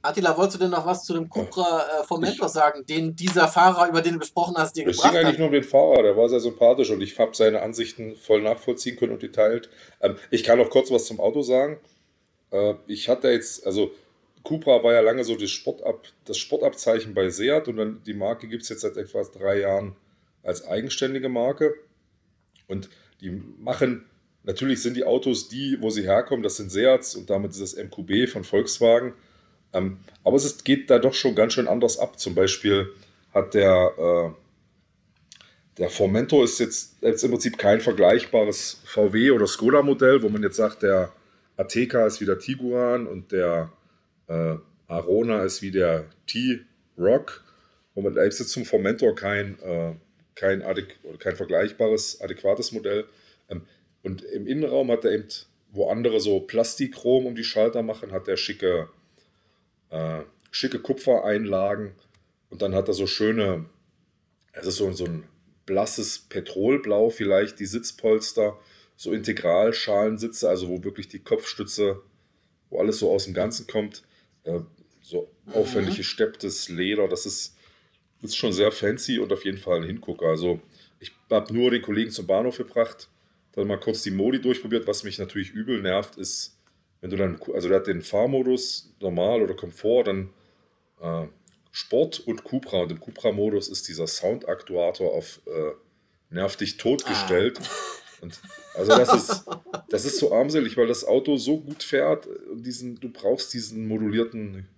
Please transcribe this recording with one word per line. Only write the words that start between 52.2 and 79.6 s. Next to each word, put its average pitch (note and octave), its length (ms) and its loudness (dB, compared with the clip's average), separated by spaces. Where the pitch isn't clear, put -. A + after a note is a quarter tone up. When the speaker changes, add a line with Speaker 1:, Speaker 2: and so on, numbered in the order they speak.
Speaker 2:
adäquates G2+ 500 -2
Modell. G#2 320 -4
Ähm, F2+ 160 -12
und F#2+ 200 -10
im G#2 240 -10
Innenraum C3 440 -2
hat A2+ 140 0
er G2+ 80 2
eben, G#2+ 160 -4
wo G2+ 180 -2
andere A2 300 0
so G2 200 2
Plastikchrom B2+ 880 0
um B2 80 -6
die A2+ 100 -8
Schalter A#2 380 0
machen, G#2+ 300 -8
hat F#2 160 -6
er F#2+ 100 0
schicke, F2 500 -2
äh, D#2+ 320 -6
schicke - 280 -6
Kupfereinlagen G#2 1120 -2
und - 120 -8
dann G2 120 -2
hat F#2+ 140 0
er G2+ 60 2
so F#2+ 120 -2
schöne, G2+ 600 0
es D#2 140 -10
ist F#2 100 -4
so, G2 160 -2
so F2+ 140 -6
ein E2 180 -8
blasses G#2 520 -4
Petrolblau G#2 920 0
vielleicht, G2+ 480 0
die G2+ 80 -8
Sitzpolster, A2 920 -2
so - 160 -6
Integralschalensitze, G#2+ 1400 0
also F#2 200 -2
wo F2 160 -6
wirklich G2 240 -10
die F#2 120 -16
Kopfstütze, G2+ 800 -4
wo - 100 -4
alles G#2 180 0
so F#2+ 120 0
aus F#2+ 140 2
dem F#2 100 -10
Ganzen G2+ 320 -4
kommt, G#2+ 360 -6
äh, E2+ 160 -4
so - 280 -8
Speaker 1:
Mhm. - 80 -18
Speaker 2:
aufwendig G#2 420 0
gestepptes - 720 -6
Leder, F#2+ 400 -2
das A2 180 -4
ist, - 300 -10
das G#2+ 120 -12
ist - 40 -6
schon A2 160 -2
sehr G#2 200 2
fancy A2+ 460 -4
und G2+ 140 -2
auf - 120 -4
jeden F#2+ 140 -4
Fall F2+ 200 -2